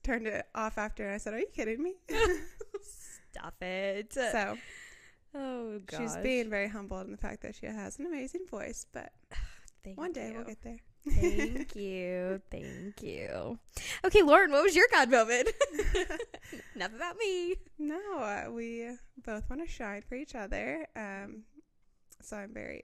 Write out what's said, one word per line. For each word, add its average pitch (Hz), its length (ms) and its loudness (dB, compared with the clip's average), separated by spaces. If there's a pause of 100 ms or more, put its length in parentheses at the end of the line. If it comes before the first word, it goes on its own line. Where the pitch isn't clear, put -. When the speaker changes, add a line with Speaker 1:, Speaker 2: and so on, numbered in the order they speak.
Speaker 1:
turned 233 240 0
it - 260 -4
off 220 240 -4
after, 214 280 -4
and 202 100 -4
I - 20 -6
said, 208 160 -6
"Are 226 60 -4
you 415 140 0
kidding 226 280 -2
me?" 370 140 -2 (120)
<laughs> - 60 -6 (1160)
Speaker 2:
Stop - 320 -12
it. 196 500 -2
Speaker 1:
So, 214 420 0 (800)
Speaker 2:
Oh, 247 460 -6 (100)
Speaker 1:
she's 233 240 -6
Speaker 2:
gosh. 175 100 -6
Speaker 1:
being 247 280 0
very 202 180 0
humbled 190 380 -8
in 202 40 -10
the 202 60 -12
fact - 240 -6
that - 140 -10
she - 100 -14
has 202 320 -8
an 277 80 -8
amazing 330 440 -6
voice, - 440 -8
but - 180 -12 (200)
Speaker 2:
<sighs> - 520 -8
Thank 190 140 -14
Speaker 1:
one 339 160 -6
day 240 180 -8
we'll 226 100 -10
Speaker 2:
you. 233 60 -10
Speaker 1:
get 214 140 -14
there. 226 180 -12 (300)
Speaker 2:
Thank 294 680 4
Speaker 1:
<laughs> - 0 -
Speaker 2:
you. 185 640 -2 (120)
Thank - 500 -10
you. - 560 -6 (480)
Okay, 392 160 10
Lauren, 320 300 10
what 285 120 6
was 370 120 6
your 403 160 10
God 285 180 8
moment? 240 400 6 (640)
<laughs> - 640 -12
Enough 208 200 -6
about 349 220 -6
me. 370 380 0 (240)
Speaker 1:
No, 302 200 -2 (200)
uh, 208 320 -4
we 233 400 -8 (340)
both 214 240 -4
wanna 311 180 -4
shine 208 400 -6
for - 60 -8
each 277 220 -8
other. 226 500 -4 (100)
Um, 202 460 -10 (800)
so - 160 -12
I'm 202 160 -10
very, - 300 -10